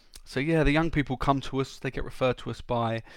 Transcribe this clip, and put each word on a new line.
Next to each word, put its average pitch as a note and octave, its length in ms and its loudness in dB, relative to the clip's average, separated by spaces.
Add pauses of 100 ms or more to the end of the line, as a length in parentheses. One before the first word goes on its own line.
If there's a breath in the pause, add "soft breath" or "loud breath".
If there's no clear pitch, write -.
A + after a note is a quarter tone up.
(260 soft breath)
so - 160 -2
yeah, D#3+ 220 4
the C#3+ 80 6
young D#3 200 2
people C3+ 240 0
come C#3 260 2
to C3 200 -2
us, - 180 -8
they C3 120 -4
get - 120 -6
referred B2+ 360 0
to - 120 -8
us - 80 -10
by A2+ 440 -2 (140 loud breath)